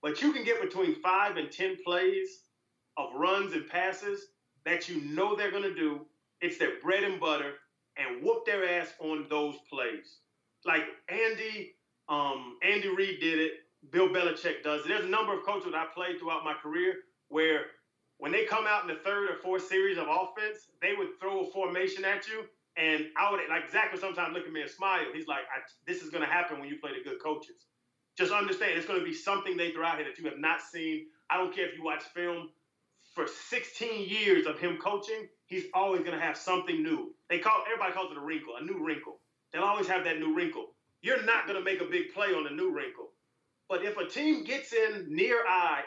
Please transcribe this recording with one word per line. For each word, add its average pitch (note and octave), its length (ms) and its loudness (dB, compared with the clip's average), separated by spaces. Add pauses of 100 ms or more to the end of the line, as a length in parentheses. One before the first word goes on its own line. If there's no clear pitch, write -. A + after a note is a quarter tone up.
but D3+ 200 -2
you D4 100 6
can B3 120 -2
get A3+ 180 2
between F3+ 400 0
five F#3+ 340 4
and D3 140 -2
ten F#3 340 -2
plays F#3 600 2 (520)
of C#3 180 -4
runs F#3+ 380 2
and D#3+ 160 -4
passes F#3+ 600 -2 (360)
that E3+ 240 0
you E3+ 140 -4
know E3+ 320 2
they're G#3 160 0
gonna F#3+ 240 -2
do. D3+ 320 -2 (340)
It's F3 160 -2
their C3+ 240 0
bread F#3+ 220 2
and F#3+ 180 0
butter, C#3+ 340 0 (420)
and B2+ 280 -4
whoop A3+ 220 2
their F#3 340 2
ass E3 80 -4 (120)
on D#3 280 -2
those D3 280 0 (120)
plays. A#2+ 500 -6 (460)
Like D#3+ 180 2 (260)
Andy, A3 680 -2 (340)
um, C3+ 540 -2
Andy G3 260 4
Reid F#3 320 0
did D#3+ 180 4
it. D#3+ 140 2 (400)
Bill F#3 160 8
Belichick E3+ 560 0
does D3+ 200 0
it. D3+ 40 -4
There's F3+ 160 2
a F3+ 40 -2
number G3+ 300 2
of - 60 -8
coaches F#3+ 260 -2
that D#3 80 -2
I D#3+ 160 0
played F3+ 240 -4
throughout E3 260 -2
my D#3 100 -2
career F3 400 0 (340)
where D#3 380 4 (520)
when D3+ 140 -4
they G#3+ 140 2
come G#3+ 200 2
out G#3 160 4
in F3+ 60 -4
the D#3 160 -6
third G3+ 260 0
or - 60 -4
fourth F#3 320 -2
series F#3+ 300 4
of D#3 100 -2
offense, G#3 580 -2 (160)
they G3 120 0
would G3 260 -4
throw F#3+ 260 -2
a - 40 -8
formation F#3+ 540 -2
at G3+ 220 0
you, A3 200 -8 (300)
and D#3 280 2 (120)
I G3 140 4
would, G3 180 2
like, E3+ 220 -2
Zach G#3 220 2
would F3+ 80 -6
sometimes E3+ 340 -4
look E3+ 120 -6
at D#3+ 60 -10
me D#3 100 -4
and C3+ 80 -8
smile. F#3 340 0 (100)
He's D#3 140 -8
like, C#3 140 -4 (120)
"I, C3 60 -6 (260)
this - 160 -4
is D#3 80 -12
gonna D#3 160 -2
happen D#3+ 320 0
when C#3 100 -12
you D3+ 120 -8
play C#3+ 180 -8
the B2+ 100 -10
good C3+ 140 -8
coaches. - 440 -6 (500)
Just F#3 160 2
understand, G3 440 2
it's D#3+ 100 -2
gonna F3+ 180 0
be D#3+ 100 -4
something F#3+ 420 0
they E3+ 140 0
throw D#3+ 140 -2
out E3 140 2
here D3+ 80 -4
that C3 120 -10
you E3 100 -8
have C#3 100 -6
not D#3 240 0
seen." D#3+ 440 -6 (240)
I E3+ 60 4
don't F#3 180 0
care F3+ 140 -2
if D#3 80 -10
you D#3+ 80 -10
watch D3+ 180 -2
film F3 460 -4 (680)
for E3 140 -2
sixteen A3+ 800 -4
years G3 380 6
of D3+ 120 0
him F3 200 0
coaching, G#3 500 -2 (180)
he's F3+ 180 -4 (100)
always F#3 280 4
gonna D#3+ 180 -4
have D#3+ 160 0
something F3+ 460 0
new. D#3+ 320 -2 (160)
They F3 80 2
call, A3 280 4
everybody G#3 260 0
calls F#3 180 -4
it D3 80 -12
a - 20 -10
wrinkle, C#3+ 400 -6
a D3 40 -8
new F3+ 200 -4
wrinkle. D3+ 360 -6 (320)
They'll E3 100 -2
always G3+ 240 2
have F#3 180 2
that D#3+ 140 0
new D#3 160 0
wrinkle. E3 400 -2 (280)
You're A#3 200 2
not A3 240 2
gonna G3+ 160 -2
make F#3 180 0
a F3 40 0
big E3+ 300 0
play G3+ 200 0
on D3+ 120 0
a C#3+ 40 -6
new F3+ 220 0
wrinkle. - 380 -6 (580)
But F#3 160 0
if G#3 140 -2
a F3 80 0
team D4 380 2
gets C4+ 280 -4
in A3 360 2
near F#3+ 380 4
eye F3 400 4